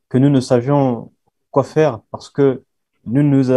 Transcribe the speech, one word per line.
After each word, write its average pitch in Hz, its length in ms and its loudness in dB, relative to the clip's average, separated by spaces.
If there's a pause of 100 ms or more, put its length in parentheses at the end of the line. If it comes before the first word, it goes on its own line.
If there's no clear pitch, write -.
(100)
que 127 80 0
nous 143 120 4
ne 139 80 2
savions 127 720 -2 (400)
quoi 131 140 0
faire 151 340 -2 (140)
parce - 180 -16
que 135 320 -2 (420)
nous, 127 200 -2
nous, 135 200 2 (120)